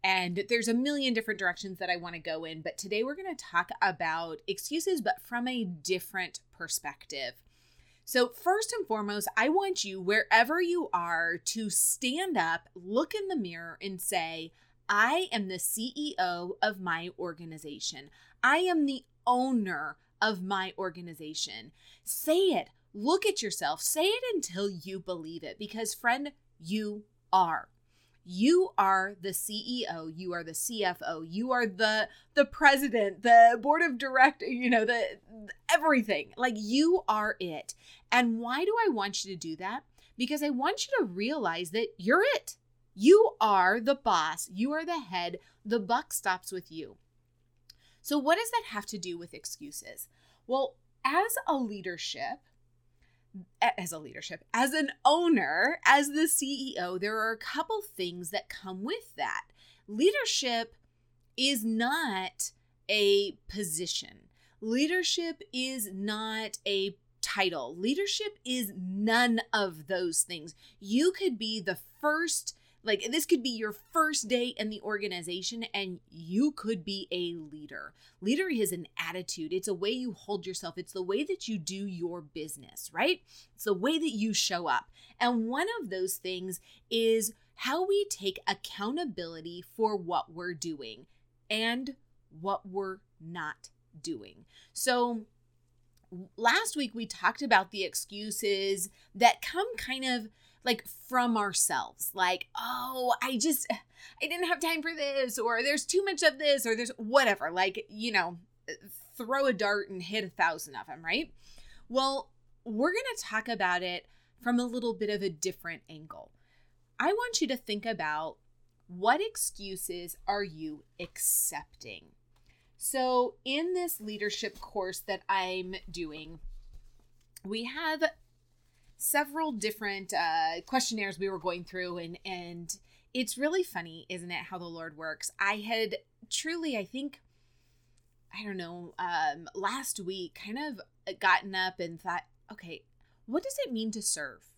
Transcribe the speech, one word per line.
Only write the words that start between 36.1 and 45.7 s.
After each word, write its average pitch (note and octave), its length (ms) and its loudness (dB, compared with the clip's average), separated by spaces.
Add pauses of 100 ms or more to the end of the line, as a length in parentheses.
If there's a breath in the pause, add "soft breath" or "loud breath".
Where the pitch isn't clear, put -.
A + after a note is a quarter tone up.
Like, B3 180 2
you C4+ 500 4
are G#3+ 360 2
it. E3 340 -8 (380 loud breath)
And A#3+ 260 4
why B3 240 -2
do G#4 160 2
I A4+ 80 4
want G3+ 380 0
you G3 80 -8
to F3 40 -8
do D#3+ 200 -8
that? G3+ 260 -6 (340 soft breath)
Because C4+ 240 -2
I D4 100 0
want C#4+ 360 -2
you C#5 120 0
to A3+ 120 0
realize F3+ 600 -2
that A#3 260 0
you're C4 260 4 (120)
it. - 200 -6 (400)
You B3 360 10 (100)
are G3+ 400 6
the C4+ 140 2
boss. E3 580 2
You A#3 180 0
are D#4 140 -2
the E4 160 -2
head. F3 380 -4 (260 soft breath)
The G#3+ 160 0